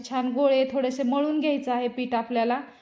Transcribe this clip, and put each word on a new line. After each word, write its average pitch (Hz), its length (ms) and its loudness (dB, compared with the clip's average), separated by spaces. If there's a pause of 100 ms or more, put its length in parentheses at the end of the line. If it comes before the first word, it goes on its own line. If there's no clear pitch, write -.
छान 254 240 -2
गोळे 262 400 4
थोडेसे 254 300 -2
मळून 285 380 0
घ्यायचं 277 320 0
आहे 247 160 0
पीठ 247 260 -4
आपल्याला, 233 460 0 (220)